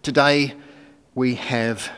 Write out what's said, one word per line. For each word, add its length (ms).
today 520
we 200
have 640